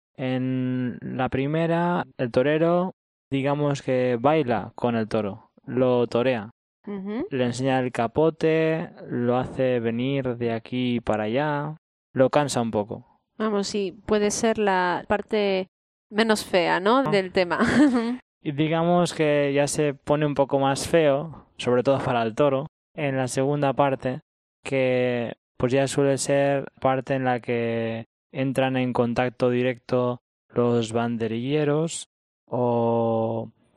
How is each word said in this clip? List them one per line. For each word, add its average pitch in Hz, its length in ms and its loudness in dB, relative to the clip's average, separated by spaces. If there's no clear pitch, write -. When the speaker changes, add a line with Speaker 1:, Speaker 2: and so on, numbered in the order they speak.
Speaker 1:
En 127 840 -4
la 127 280 -4
primera, 165 800 -2
el 123 140 -4
torero, 165 600 2
digamos 143 540 -2
que 127 360 0
baila 120 540 0
con 117 220 -2
el 110 120 -2
toro, 104 440 -4
lo 123 400 2
torea. 120 420 0
Speaker 2:
Ujú. 208 420 -8
Speaker 1:
Le 127 160 -2
enseña 131 340 -2
el 127 120 -2
capote, 160 1000 0
lo 120 300 0
hace 127 420 0
venir 123 580 -2
de 117 160 -2
aquí 120 480 -2
para 107 240 -2
allá, 147 500 -2
lo 127 180 4
cansa 139 300 2
un 117 100 -2
poco. - 480 -6
Speaker 2:
Vamos, 208 300 -2
sí, 190 280 -4
puede 208 240 2
ser 220 260 0
la 185 500 2
parte 202 600 0
menos 220 340 2
fea, 165 360 2
¿no? 233 260 4
Speaker 1:
Ah. - 60 0
Speaker 2:
Del 190 200 0
tema. 175 280 0
<laughs> 240 600 2
Speaker 1:
Y 151 120 -4
digamos 165 600 2
que 147 400 2
ya 143 140 2
se 147 260 0
pone 147 320 0
un 147 80 0
poco 135 240 2
más 135 300 0
feo, 156 580 2
sobre 247 260 2
todo 139 160 2
para 123 240 0
el 110 100 -2
toro, 143 320 2
en 139 220 -2
la 131 100 0
segunda 139 460 0
parte, 135 480 0
que 123 680 0
pues 127 160 0
ya 135 140 2
suele 139 300 2
ser 139 480 0
parte 131 360 0
en 131 100 -4
la 123 160 0
que 113 640 -4
entran 131 460 0
en 127 160 0
contacto 123 560 0
directo 123 720 -2
los 120 400 0
banderilleros 120 1120 -2
o 113 840 0